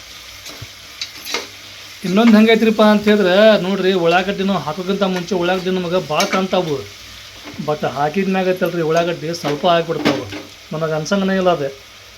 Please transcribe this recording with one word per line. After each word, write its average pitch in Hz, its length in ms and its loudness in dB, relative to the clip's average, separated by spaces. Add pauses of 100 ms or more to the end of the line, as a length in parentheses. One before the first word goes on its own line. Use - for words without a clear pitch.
(2000)
ಇನ್ನೊಂದು 208 320 6
ಹೆಂಗೈತ್ರಿಪ್ಪ 226 440 4
ಅಂತ 214 220 4
ಹೇಳಿದ್ರೆ 208 580 4
ನೋಡ್ರಿ, 185 320 0
ಉಳ್ಳಾಗಡ್ಡಿನೂ 185 600 0
ಹಾಕೋಕ್ಕಿಂತ 180 500 -4
ಮುಂಚೆ 185 320 -4
ಉಳ್ಳಾಗಡ್ಡಿ 180 340 -2
ನಮಗೆ 180 400 -2
ಭಾಳ 160 160 0
ಕಾಣ್ತಾವು. 185 500 -2 (880)
but 151 220 -4
ಹಾಕಿದ್ಮ್ಯಾಗ 190 600 -2
ಐತಲ್ರಿ 175 340 -2
ಉಳ್ಳಾಗಡ್ಡಿ 160 520 -2
ಸ್ವಲ್ಪ 147 320 -4
ಆಗ್ಬಿಡ್ತಾವೆ. 156 600 0 (480)
ನನಗೆ 156 180 -4
ಅನ್ಸಂಗನೇ 190 460 -2
ಇಲ್ಲ 180 120 2
ಅದು 147 200 0 (480)